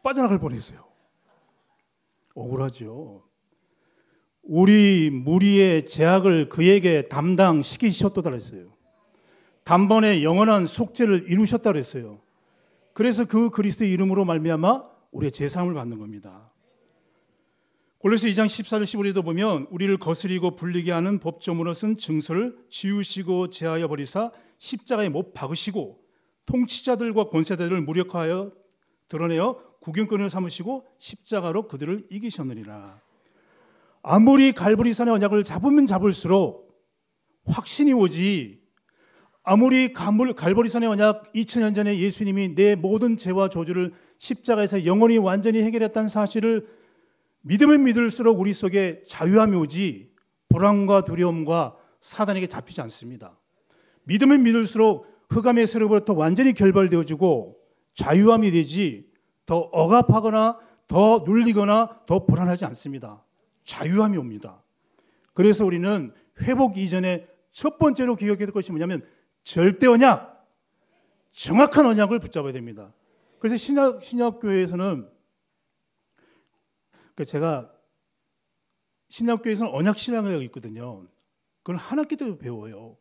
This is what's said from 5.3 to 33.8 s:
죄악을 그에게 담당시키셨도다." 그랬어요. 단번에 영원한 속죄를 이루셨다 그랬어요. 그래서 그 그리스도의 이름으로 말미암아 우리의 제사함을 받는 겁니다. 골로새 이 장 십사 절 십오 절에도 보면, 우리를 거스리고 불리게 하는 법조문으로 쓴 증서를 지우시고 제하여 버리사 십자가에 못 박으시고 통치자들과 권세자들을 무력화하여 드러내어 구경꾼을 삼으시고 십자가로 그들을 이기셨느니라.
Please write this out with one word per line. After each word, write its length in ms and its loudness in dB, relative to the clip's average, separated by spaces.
죄악을 640 2
그에게 600 4
담당시키셨도다." 1200 0
그랬어요. 420 -12
단번에 580 4
영원한 420 4
속죄를 640 -2
이루셨다 420 0
그랬어요. 500 -8
그래서 320 0
그 240 0
그리스도의 420 -2
이름으로 340 0
말미암아 580 0
우리의 200 -4
제사함을 440 -6
받는 240 -10
겁니다. 520 -20
골로새 300 0
이 40 -2
장 140 0
십사 300 -6
절 80 -2
십오 180 -6
절에도 180 -2
보면, 480 -4
우리를 280 -2
거스리고 580 -4
불리게 360 -6
하는 280 -2
법조문으로 540 -6
쓴 240 -4
증서를 600 -6
지우시고 800 -6
제하여 400 -6
버리사 420 -6
십자가에 500 -6
못 240 -8
박으시고 680 -10
통치자들과 840 -4
권세자들을 520 -4
무력화하여 680 -6
드러내어 520 -4
구경꾼을 480 -4
삼으시고 560 -8
십자가로 680 -8
그들을 420 -10
이기셨느니라. 920 -14